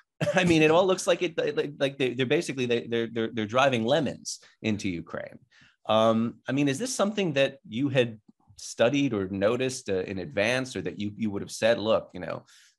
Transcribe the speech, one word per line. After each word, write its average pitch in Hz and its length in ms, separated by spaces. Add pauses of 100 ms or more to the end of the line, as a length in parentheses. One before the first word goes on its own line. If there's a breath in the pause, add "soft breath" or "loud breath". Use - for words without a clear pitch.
(140)
<laughs> - 200
I 185 80
mean, 165 200
it 156 100
all 180 120
looks 185 220
like 175 160
it, 165 160
like, 147 400
like 139 180
they, 127 180
they're 127 120
basically, 139 400
they, 117 220
they're, 117 180
they're, 113 260
they're 110 140
driving 123 380
lemons 131 560 (220 soft breath)
into 104 260
Ukraine. - 500 (500 soft breath)
Um, 113 600
I 131 40
mean, 143 140
is 135 140
this 254 120
something 196 420
that 139 240 (100)
you 127 200
had 120 300 (380)
studied 127 580
or 98 140
noticed, 120 600
uh, 92 100
in 95 180
advance, 107 560
or 95 80
that 85 160
you, 104 180
you 110 140
would 98 100
have 87 120
said, 110 260
"Look, 101 340
you 92 80
know, 85 240 (340 soft breath)